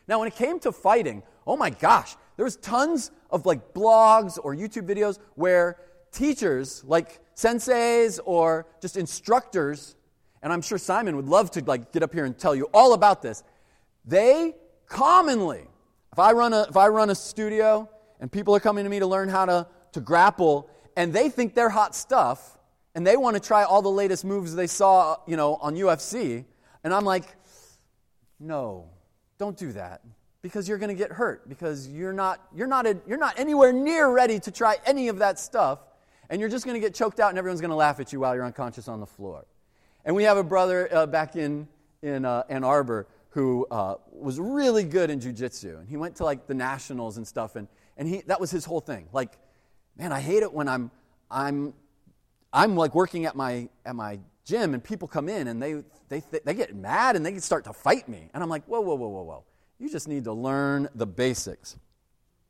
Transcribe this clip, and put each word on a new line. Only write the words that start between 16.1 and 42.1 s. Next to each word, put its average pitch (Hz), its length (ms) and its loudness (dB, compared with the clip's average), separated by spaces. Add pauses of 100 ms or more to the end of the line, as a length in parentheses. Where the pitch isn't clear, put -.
if - 60 -4
I 202 140 8
run 233 200 4
a, 214 100 4
if 175 140 -2
I 196 120 8
run 214 220 4
a 196 40 0
studio 214 760 0 (300)
and 131 100 -10
people 202 240 2
are 202 60 6
coming 202 240 0
to 202 60 -4
me 202 100 -4
to 190 60 2
learn 190 220 0
how 190 180 2
to, 175 200 2 (260)
to 165 80 -8
grapple, 160 720 4 (260)
and 175 160 0
they 233 160 2
think 240 260 -2
they're 233 160 4
hot 208 240 0
stuff, - 640 -2 (360)
and 170 120 -2
they 208 100 8
wanna 240 240 0
try 208 240 4
all 190 180 4
the 196 80 0
latest 196 340 0
moves 190 300 -6
they 175 140 -2
saw, 185 480 4 (100)
you 165 100 -4
know, 151 200 0
on 147 200 -6
U 185 140 2
F 160 100 0
C, 139 440 -6 (380)
and 170 120 -2
I'm 208 100 0
like, 185 200 0 (1120)
"No, 120 500 -8 (480)
don't 202 200 -6
do 151 160 -10
that, 92 300 -14 (380)
because 180 280 -8
you're 208 100 -4
gonna 202 160 -6
get 190 180 -4
hurt, 175 360 -6
because 139 400 -10
you're 175 260 -10
not, 190 260 -4 (140)
you're 202 120 -6
not 262 200 0
a, 214 100 2 (100)
you're 247 120 -6
not 269 200 -2
anywhere 277 340 6
near 294 360 2
ready 247 320 4
to 208 100 -12
try 214 360 0
any 262 220 0
of 202 100 -6
that 196 200 0
stuff, 147 420 -2 (500)
and 175 100 -4
you're 220 80 -4
just 226 160 -6
gonna 240 160 -6
get 208 140 -4
choked 226 260 -2
out, 208 100 4
and 185 80 -6
everyone's 185 220 -6
gonna 165 160 -4
laugh 147 240 2
at 127 120 -10
you 139 80 -8
while 127 140 0
you're 127 120 -4
unconscious 120 420 -10
on 113 120 -12
the 104 60 -14
floor." 92 380 -16 (600)
And 160 100 -2
we 202 80 0
have 208 160 6
a 190 60 0
brother, 180 500 0
uh, 160 120 4
back 156 300 -4
in, 147 320 -6 (320)
in, 139 240 -6